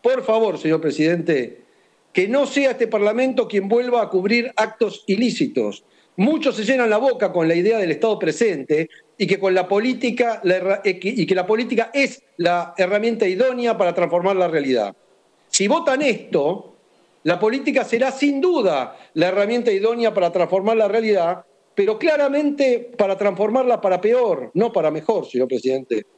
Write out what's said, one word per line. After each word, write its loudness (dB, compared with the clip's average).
Por 0
favor, 0
señor 0
presidente, -2
que 0
no 2
sea 0
este -2
Parlamento 0
quien -4
vuelva 2
a -4
cubrir 0
actos -2
ilícitos. -2
Muchos 0
se -6
llenan 0
la 2
boca 0
con 0
la 2
idea 2
del 0
Estado 0
presente 0
y 0
que 0
con 2
la 2
política, 0
la 2
herra-, -2
eh, -2
que, -6
y -2
que 0
la 0
política -2
es -2
la 0
herramienta 0
idónea 0
para 0
transformar 0
la 2
realidad. 0
Si -2
votan 0
esto, -2
la 0
política 0
será 0
sin 0
duda 0
la 2
herramienta 0
idónea 0
para 2
transformar 0
la 2
realidad, 0
pero 0
claramente 2
para 2
transformarla 2
para 2
peor, 0
no 2
para 0
mejor, -2
señor -2
presidente. -2